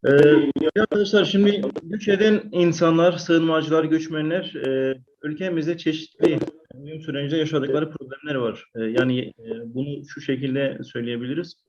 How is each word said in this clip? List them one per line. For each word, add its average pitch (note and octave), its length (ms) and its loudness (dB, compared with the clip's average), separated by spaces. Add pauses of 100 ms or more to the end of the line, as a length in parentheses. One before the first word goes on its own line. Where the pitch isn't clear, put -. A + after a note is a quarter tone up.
E, C3 60 4 (680)
arkadaşlar G3+ 460 2
şimdi G3+ 360 2 (220)
göç F#3+ 240 -8
eden G#3 340 4 (100)
insanlar, E3+ 600 4
sığınmacılar, D#3+ 720 2
göçmenler, D#3+ 720 -2 (140)
e, C3+ 300 -2 (260)
ülkemizde E3 540 -4
çeşitli - 640 -2 (340)
uyum D3 280 -14
sürecinde C#3+ 360 -4
yaşadıkları D3+ 540 0
problemler C#3 440 -10
var. A#2 300 -4 (100)
E, A2+ 80 -6
yani, B2 360 0
e, E3+ 300 -12 (160)
bunu C#3+ 440 -8
şu - 120 -16
şekilde C3+ 600 -4
söyleyebiliriz. B2 720 -6 (120)